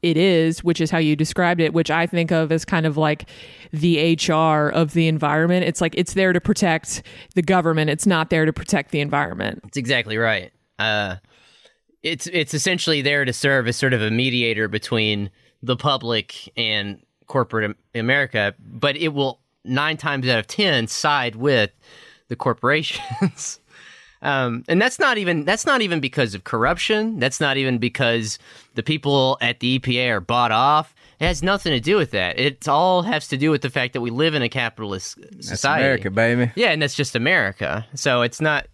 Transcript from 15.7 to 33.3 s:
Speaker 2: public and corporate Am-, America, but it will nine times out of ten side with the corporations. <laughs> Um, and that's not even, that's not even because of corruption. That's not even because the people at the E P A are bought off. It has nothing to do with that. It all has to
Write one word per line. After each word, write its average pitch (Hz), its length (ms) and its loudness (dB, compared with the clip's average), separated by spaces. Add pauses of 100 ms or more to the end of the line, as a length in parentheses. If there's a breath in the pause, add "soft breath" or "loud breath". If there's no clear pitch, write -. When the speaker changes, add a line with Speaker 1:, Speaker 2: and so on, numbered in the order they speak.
Speaker 2:
public 117 800 -4
and 107 420 -4 (280)
corporate 113 380 -2
Am-, 104 100 -4 (180)
America, 117 680 0
but 123 380 -4
it 165 120 -2
will 139 300 -4 (260)
nine 147 320 -2
times 139 300 -4
out 120 120 2
of 104 80 -6
ten 147 400 0
side 131 480 -2
with 120 340 2 (580 loud breath)
the 123 80 -6
corporations. - 1300 -2
<laughs> - 60 -20 (540 loud breath)
Um, 127 440 -2
and 170 120 2
that's 247 200 0
not 254 180 2
even, 175 280 0
that's 185 200 0
not 269 160 2
even 170 180 0
because 131 360 -2
of 92 80 -12
corruption. 190 760 0
That's 131 220 -2
not 139 180 0
even 131 220 0
because 117 580 0 (380 loud breath)
the 113 80 -4
people 139 580 2
at 120 200 -2
the 120 60 -2
E 127 120 2
P 123 180 -2
A 123 140 0
are 104 80 0
bought 117 320 0
off. 143 420 2 (260 soft breath)
It 151 60 -2
has 170 160 0
nothing 185 300 0
to 127 80 2
do 175 180 2
with 156 140 0
that. 92 280 -2
It 139 280 -2
all 180 340 2
has 170 280 -4
to 139 80 -2